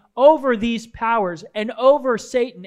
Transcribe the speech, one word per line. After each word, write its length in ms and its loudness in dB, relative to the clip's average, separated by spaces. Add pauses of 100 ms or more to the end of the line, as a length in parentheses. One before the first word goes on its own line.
(180)
over 400 4
these 300 -4
powers 560 -4 (100)
and 180 -6
over 460 2
Satan 500 -6